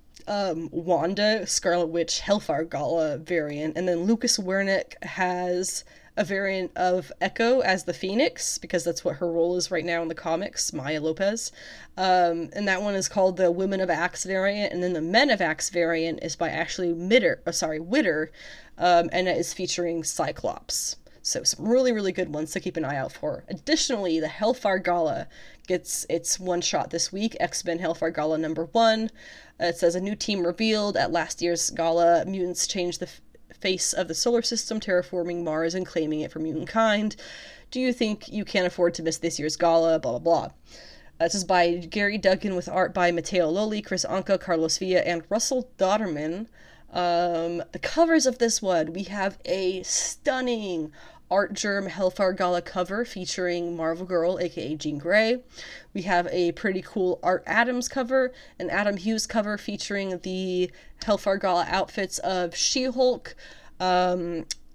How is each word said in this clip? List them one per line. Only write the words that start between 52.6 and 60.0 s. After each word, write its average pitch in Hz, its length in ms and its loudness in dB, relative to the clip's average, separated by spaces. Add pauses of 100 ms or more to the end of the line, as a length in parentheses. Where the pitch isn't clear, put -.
cover 196 420 -4
featuring 175 720 -4
Marvel 165 300 -2
Girl, 175 300 2
A 175 120 -2
K 127 240 -6
A - 20 -4
Jean 147 220 -4
Grey. 220 460 4 (500)
We 202 80 -4
have 175 300 2
a 170 220 2
pretty 185 280 -2
cool 185 400 -2
Art 180 240 0
Adams 247 420 0
cover, 262 440 0 (260)
an - 140 -6
Adam 202 260 0
Hughes 214 300 -2
cover 208 320 -2
featuring 196 640 -4